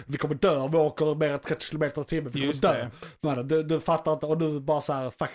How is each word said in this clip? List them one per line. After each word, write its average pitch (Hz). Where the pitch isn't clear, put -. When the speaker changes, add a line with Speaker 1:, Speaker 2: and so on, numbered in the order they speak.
Speaker 1:
vi 143
kommer 151
dö 165
om 135
vi 160
åker 151
mer 151
än 143
trettio -
kilometer 156
i 139
timmen, 160
vi 143
kommer 135
Speaker 2:
Just 143
Speaker 1:
dö. 180
Speaker 2:
det. 120
Speaker 1:
Men 135
du, 160
du 156
fattar 160
inte, 151
och 156
nu 151
bara 147
så 147
här, 131
fuck 139